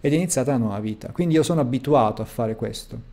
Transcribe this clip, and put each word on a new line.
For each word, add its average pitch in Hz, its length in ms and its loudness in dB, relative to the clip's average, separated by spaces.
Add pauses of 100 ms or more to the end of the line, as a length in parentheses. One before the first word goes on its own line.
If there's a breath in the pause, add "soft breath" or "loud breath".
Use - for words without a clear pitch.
Ed 147 120 0
è 151 40 2
iniziata 143 360 0
la 131 60 2
nuova 104 220 -2
vita. 107 280 -6
Quindi 175 260 0
io 160 80 6
sono 165 180 2
abituato 127 640 2
a - 20 -4
fare 110 320 -4
questo. 113 440 -10 (120)